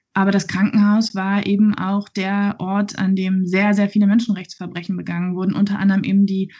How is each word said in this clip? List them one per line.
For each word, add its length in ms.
Aber 160
das 160
Krankenhaus 680
war 320
eben 280
auch 360
der 480
Ort, 400
an 180
dem 300
sehr, 260
sehr 160
viele 180
Menschenrechtsverbrechen 880
begangen 400
wurden, 200
unter 240
anderem 260
eben 220
die 340